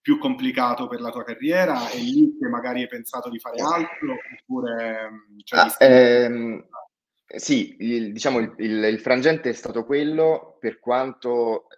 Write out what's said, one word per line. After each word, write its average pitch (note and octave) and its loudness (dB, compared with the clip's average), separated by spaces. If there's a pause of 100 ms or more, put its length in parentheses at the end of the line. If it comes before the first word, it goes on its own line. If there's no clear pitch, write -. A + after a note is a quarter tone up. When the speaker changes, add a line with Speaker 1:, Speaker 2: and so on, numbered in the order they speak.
Speaker 1:
più D3 2
complicato B2+ -2
per A#2+ -8
la A#2 -8
tua A#2+ -10
carriera? C#3+ -2
È B2+ -8
lì B2+ 2
che C4 -4
magari B2+ -4
hai A#2+ -6
pensato A#2+ -12
di A#2 -10
fare A2+ -10
altro? D3+ -4 (260)
Oppure, A#2 -6
mm, - -20
cioè, - -2
Speaker 2:
Ah, - 8
Speaker 1:
di A2+ -2
scrivere B2 8
Speaker 2:
ehm, A#2 -4 (680)
sì, A#2 -2
il, A2+ -4
diciamo, B2 0
il, A2 -4
il, A2 -2
il A2 0
frangente C3 0
è - -4
stato A2+ -6
quello, D#3 0
per A2+ -6
quanto A#2+ -2 (120)